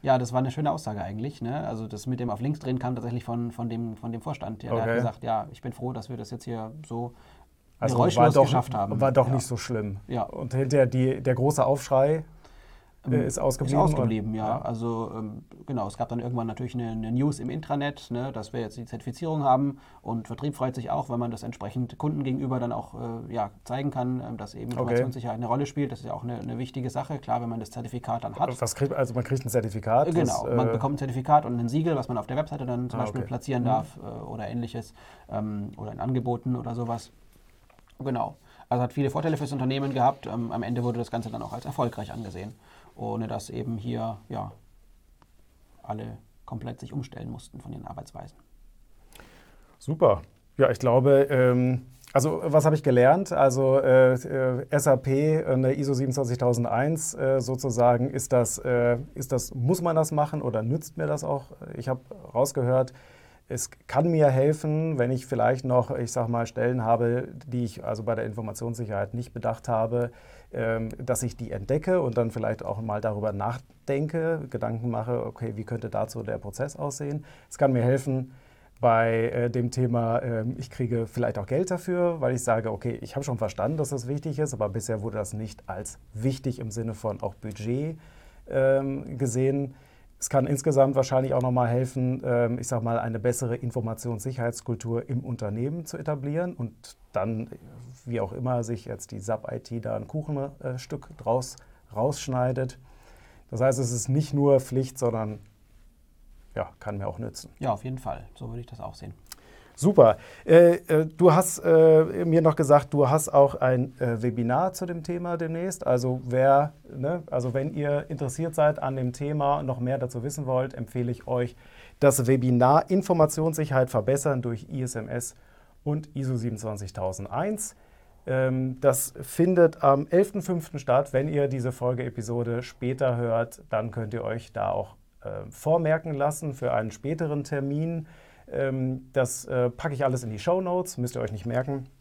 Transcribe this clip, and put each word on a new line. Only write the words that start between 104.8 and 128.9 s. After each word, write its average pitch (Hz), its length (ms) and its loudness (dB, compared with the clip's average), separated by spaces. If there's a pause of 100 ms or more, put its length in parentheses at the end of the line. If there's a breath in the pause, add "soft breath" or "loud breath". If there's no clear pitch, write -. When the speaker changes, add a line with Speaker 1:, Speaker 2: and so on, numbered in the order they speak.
Speaker 2:
sondern, 110 420 -2 (1120)
ja, 101 140 -4 (140)
kann 104 160 -6
mir 98 100 -4
auch - 120 -6
nützen. 113 400 -10
Speaker 1:
Ja, 135 120 -2
auf 104 140 -4
jeden 131 120 -6
Fall. - 280 -8 (100)
So 117 140 -12
würde 117 100 -8
ich 117 80 -12
das 117 140 -16
auch - 140 -12
sehen. 101 180 -14 (640 soft breath)
Speaker 2:
Super. 147 420 8 (280 loud breath)
Äh, 170 280 12 (160)
äh, 160 160 4
du 160 280 6
hast, 185 260 2
äh, 160 640 8
mir 165 160 6
noch 156 160 6
gesagt, 143 360 6
du 143 160 6
hast 156 200 2
auch 139 260 8
ein, 131 440 2
äh, 117 220 0
Webinar 123 520 0
zu 185 120 -6
dem 170 180 -6
Thema 175 340 -4
demnächst. 165 500 -4
Also 127 380 2
wer, 135 480 4 (200)
ne, 156 380 -4
also 123 220 0
wenn 139 200 -2
ihr 147 360 -2
interessiert 151 460 -4
seid 151 280 4
an 135 140 -2
dem 123 160 -2
Thema, 143 500 0
noch 127 160 -4
mehr 127 180 0
dazu 123 240 -4
wissen 143 260 -6
wollt, 131 260 0
empfehle 123 360 -4
ich - 180 -6
euch 123 280 -2 (460 loud breath)
das 131 260 6
Webinar 127 640 6
Informationssicherheit 156 1000 2
verbessern 131 520 2
durch 117 280 -6
I 135 120 -6
S 123 140 -4
M 113 120 -6
S - 300 -8 (480 soft breath)
und 151 280 -4
iso 131 220 -2
siebenundzwanzigtausendeins. 110 1400 -4 (500 soft breath)
Ähm, 131 540 0
das 131 400 2